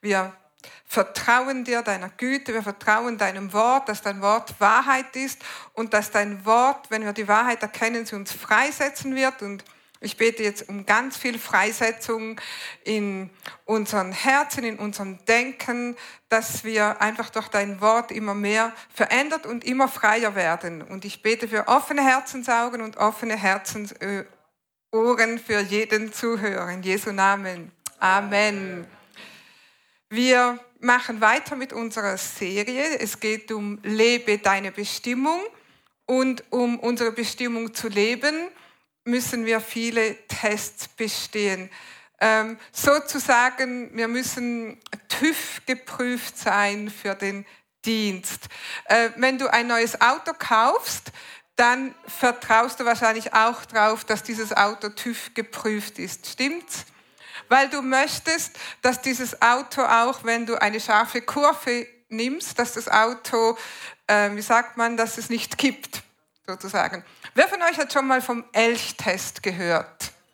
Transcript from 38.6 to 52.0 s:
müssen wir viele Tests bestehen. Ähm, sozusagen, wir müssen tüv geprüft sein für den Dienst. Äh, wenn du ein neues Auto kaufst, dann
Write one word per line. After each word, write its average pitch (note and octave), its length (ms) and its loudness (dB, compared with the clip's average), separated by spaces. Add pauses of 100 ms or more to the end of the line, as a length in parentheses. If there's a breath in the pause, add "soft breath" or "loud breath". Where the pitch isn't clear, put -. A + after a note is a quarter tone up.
müssen A#3+ 420 -2
wir A3+ 140 2
viele A3+ 560 -2 (100)
Tests - 600 -4
bestehen. G3+ 840 -4 (480 loud breath)
Ähm, A3 400 2 (140 loud breath)
sozusagen, B3+ 1200 2
wir A3+ 120 -2
müssen A#3+ 720 -6 (280)
tüv - 560 0
geprüft B3 720 -4
sein G3+ 540 0
für G3+ 240 -6
den G3 320 -6 (380 soft breath)
Dienst. G#3 640 -2 (400 loud breath)
Äh, A3+ 280 6
wenn C4 240 2
du C4 140 0
ein A#3 160 2
neues A#3 320 2
Auto D4 320 2
kaufst, - 800 2 (420 loud breath)
dann B3 400 2 (140)